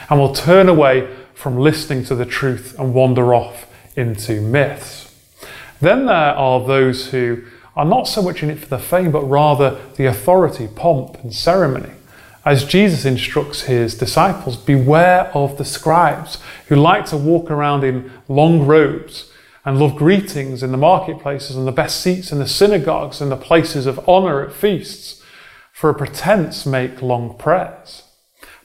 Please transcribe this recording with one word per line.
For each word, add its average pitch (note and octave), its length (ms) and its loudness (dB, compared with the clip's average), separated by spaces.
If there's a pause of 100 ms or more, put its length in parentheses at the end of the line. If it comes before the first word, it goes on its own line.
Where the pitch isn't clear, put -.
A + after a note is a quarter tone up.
and D3 100 4
will C#3 140 2
turn F#3 340 4
away C#3 380 4 (280)
from B2+ 240 -8
listening C#3+ 480 0
to - 80 -4
the B2 120 -4
truth B2 520 -6
and C3 160 -4
wander B2+ 400 4
off - 340 -2 (280)
into A2 460 -6
myths." - 680 -4 (720)
Then A#3+ 260 2
there E3 280 2
are B2+ 240 0
those B2+ 480 0
who A#2+ 300 -2 (400)
are D3 80 0
not G#3+ 240 0
so G#3+ 120 -4
much F3+ 220 -4
in D3+ 60 -2
it D3+ 100 -10
for - 80 -18
the B2+ 120 -6
fame, F3 320 0
but C#3+ 180 0
rather C#3+ 460 4 (200)
the C3+ 120 0
authority, E3 600 2
pomp, C#3+ 560 -2
and A#2 100 -12
ceremony. E3 580 -2 (520)
As C#3+ 220 2
Jesus F3 400 2
instructs C#3 560 -4
his A#2 340 -2
disciples, D#3 640 -2
"Beware E3 760 2
of C#3+ 240 -2
the C#3 60 -6
scribes, - 760 0 (300)
who D3 80 2
like F3 300 4
to D#3+ 120 -6
walk E3 320 0
around D3 360 -2
in B2+ 260 -4 (160)
long D3+ 380 4
robes - 600 2 (380)
and C3+ 160 -2
love D3 180 2
greetings D3 640 0
in B2+ 80 -4
the C3 60 -2
marketplaces C#3+ 800 0
and C3 100 -4
the C3 60 -4
best D3 260 -4
seats F3+ 320 -4
in D3 80 -4
the C3+ 80 -4
synagogues E3+ 720 0
and C#3+ 100 -4
the C3+ 60 -2
places D3+ 500 0
of C3 220 -4
honor F3+ 340 2
at C#3+ 120 -10
feasts. - 680 -6 (520)
For - 160 0
a D3 40 0
pretense D#3+ 720 -2
make B2+ 360 -4
long A#2+ 360 -4
prayers." - 640 -4 (600)